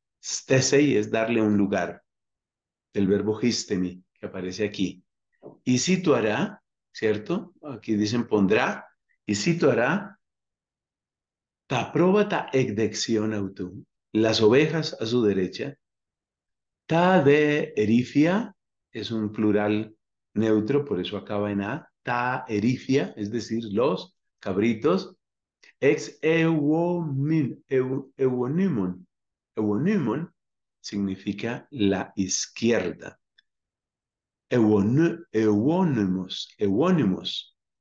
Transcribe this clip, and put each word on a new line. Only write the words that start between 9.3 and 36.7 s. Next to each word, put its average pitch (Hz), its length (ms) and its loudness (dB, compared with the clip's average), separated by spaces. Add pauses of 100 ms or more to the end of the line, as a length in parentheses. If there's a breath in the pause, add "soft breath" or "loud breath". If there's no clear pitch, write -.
situará. 160 800 0 (1500)
Ta 123 260 -4
probata 185 580 2
ekdexionautu. 107 1300 -2 (280)
Las 110 280 2
ovejas 147 580 4
a 113 60 -8
su 120 180 0
derecha. 101 540 -2 (1080)
Ta 175 360 4
de 147 540 4
erifia 139 800 2 (340)
es 110 200 -10
un 110 220 -4
plural 107 640 0 (380)
neutro, 110 540 2
por 92 120 -4
eso 90 200 -6
acaba 104 340 -4
en 101 80 -2
A. 117 320 -8 (100)
Ta 123 460 -4
erifia, 127 680 0
es 104 120 -6
decir, 113 340 -6
los 117 520 -2 (240)
cabritos. 113 760 0 (640 soft breath)
Ex 147 440 0
euomi-, 160 1500 0
eu-, 131 480 -2
euonymon. 127 880 -2 (480)
Euonymon 135 800 -2 (480)
significa 101 920 -6
la 98 460 0
izquierda. - 1040 -4 (1300)
Euonu-, 117 800 2
euonymos, 107 1300 0
euonymos. 110 1000 0 (240)